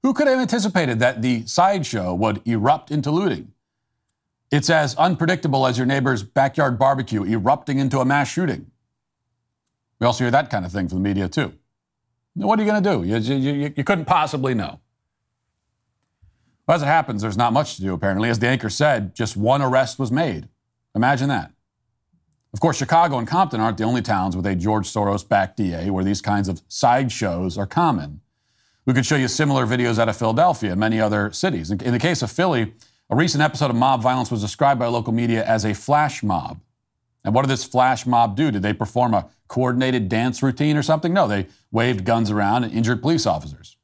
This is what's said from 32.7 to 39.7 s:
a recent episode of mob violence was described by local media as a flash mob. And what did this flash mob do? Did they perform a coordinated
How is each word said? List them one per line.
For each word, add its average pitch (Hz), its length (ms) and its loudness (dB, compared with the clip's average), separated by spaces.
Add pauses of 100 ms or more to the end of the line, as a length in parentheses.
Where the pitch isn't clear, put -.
a - 40 -2
recent 147 280 2
episode 147 280 0
of 117 60 -2
mob 127 260 2
violence 127 280 0
was 113 100 -2
described 117 400 0
by 120 60 0
local 117 260 -2
media 117 320 0
as 110 200 0
a 107 80 0
flash 147 520 -2
mob. 92 360 -4 (640)
And 104 80 -2
what 127 100 4
did 135 80 0
this 131 120 0
flash 127 440 2
mob 117 300 2
do? 147 140 2
Did 101 120 -2
they 104 100 0
perform 113 420 0
a 95 140 -2 (180)
coordinated 127 640 0